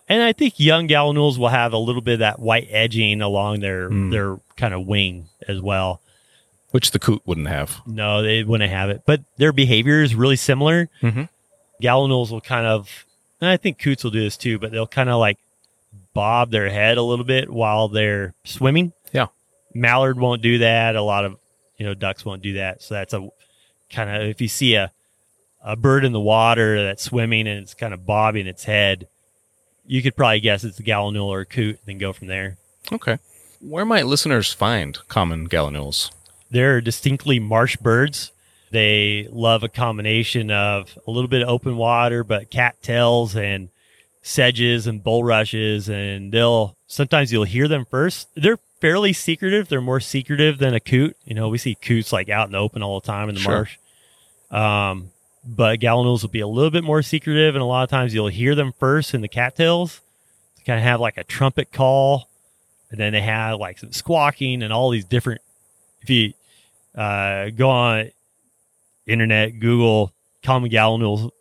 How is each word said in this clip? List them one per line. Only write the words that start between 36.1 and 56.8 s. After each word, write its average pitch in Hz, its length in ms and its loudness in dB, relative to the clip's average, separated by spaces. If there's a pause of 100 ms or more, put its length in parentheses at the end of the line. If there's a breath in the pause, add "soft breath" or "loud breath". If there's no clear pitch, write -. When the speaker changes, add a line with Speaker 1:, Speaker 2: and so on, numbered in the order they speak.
Speaker 1:
They're 123 300 2
distinctly 131 600 -2
marsh 110 360 2
birds. 123 560 0 (400 soft breath)
They 104 600 2
love 113 320 2
a 117 60 -6
combination 110 800 -2
of 101 560 -2
a 113 60 -8
little 123 160 -2
bit 127 140 0
of 120 80 0
open 123 260 -2
water, 117 480 0
but 104 260 -4
cattails 120 840 0
and 101 320 -4 (540 soft breath)
sedges 120 640 0
and 107 160 -6
bulrushes, 110 840 0
and 98 440 -6
they'll, 113 440 2 (120)
sometimes 143 440 0
you'll 110 120 2
hear 117 240 0
them 143 180 -2
first. 151 500 -2
They're 196 220 2 (240)
fairly 190 320 2
secretive. 190 560 -2
They're 135 120 -2
more 127 180 0
secretive 143 580 0
than 131 160 2
a 113 60 0
coot. 131 360 0 (100)
You 113 100 -8
know, 110 120 -2
we 117 120 -2
see 120 160 -4
coots, 113 360 -2
like, 98 180 -2
out 104 180 0
in 98 60 -12
the 98 40 -4
open 107 240 -4
all 98 180 -6
the - 60 -14
time 107 240 -6
in 104 60 -8
the 95 60 -8
Speaker 2:
Sure. 98 120 0
Speaker 1:
marsh. 107 240 -4 (720 soft breath)
Um, 101 600 -2 (320)
but 113 360 0
gallinules 117 440 2
will 110 60 -8
be 110 100 -6
a 104 80 -4
little 131 240 0
bit 170 120 -2